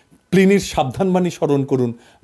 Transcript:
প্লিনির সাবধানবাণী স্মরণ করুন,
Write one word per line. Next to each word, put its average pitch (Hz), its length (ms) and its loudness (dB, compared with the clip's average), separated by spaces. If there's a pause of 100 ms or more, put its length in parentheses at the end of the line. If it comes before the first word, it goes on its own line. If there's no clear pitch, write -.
(300)
প্লিনির 190 300 4
সাবধানবাণী 180 680 -2
স্মরণ 143 340 -2
করুন, 127 280 -2 (320)